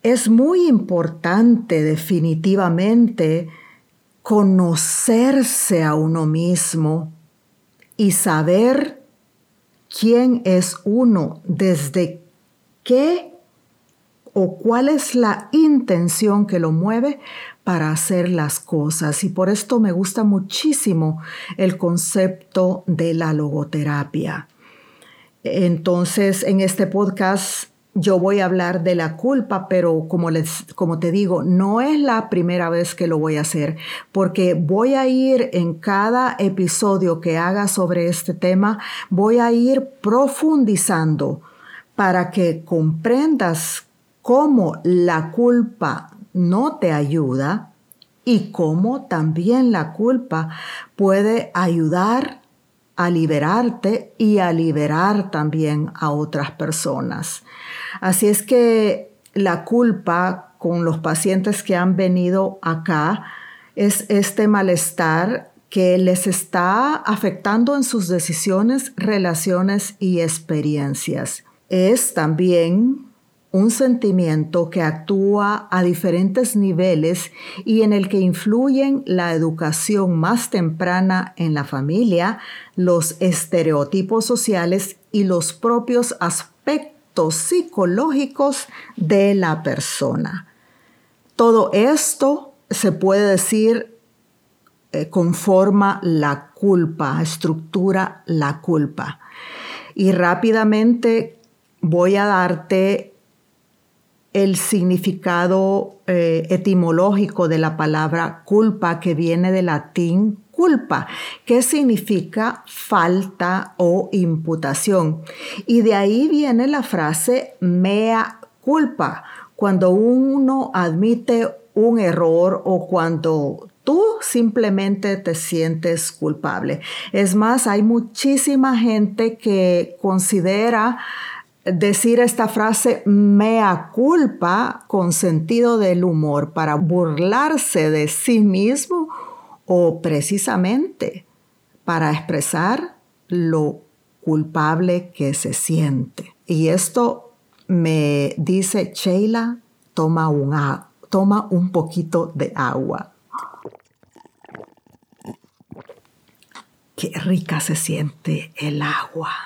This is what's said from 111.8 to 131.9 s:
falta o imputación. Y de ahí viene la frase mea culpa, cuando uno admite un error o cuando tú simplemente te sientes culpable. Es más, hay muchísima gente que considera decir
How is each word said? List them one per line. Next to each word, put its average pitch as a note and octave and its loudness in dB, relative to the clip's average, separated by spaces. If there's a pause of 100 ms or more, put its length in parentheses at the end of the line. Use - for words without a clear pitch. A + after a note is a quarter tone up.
falta F#3 -2
o F3+ 0
imputación. D#3+ 0 (440)
Y A#3 4
de G#3+ 4
ahí G#3+ 2
viene C#4 2
la C#4+ 0
frase E3+ -2
mea G3+ 0 (180)
culpa, C4 -2 (320)
cuando F#3 2
uno C4 2
admite A3+ 0 (180)
un A3+ 4
error E3+ 2
o F#3 0
cuando D#3+ -2 (160)
tú D#4+ 4 (180)
simplemente G3+ 0
te F#3 -4
sientes E3 -2
culpable. D3+ -4 (320)
Es G3 2
más, A#3 2
hay G3+ 2
muchísima C4 0
gente A3 0
que F3+ 0
considera G#3 0 (640)
decir G3+ 2